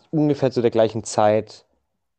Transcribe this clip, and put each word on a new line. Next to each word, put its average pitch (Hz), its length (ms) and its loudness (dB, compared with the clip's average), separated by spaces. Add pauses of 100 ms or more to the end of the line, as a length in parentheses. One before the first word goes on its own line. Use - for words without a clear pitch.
(100)
ungefähr 147 420 0
zu 123 100 -2
der 117 100 2
gleichen 110 320 0
Zeit - 600 -2 (520)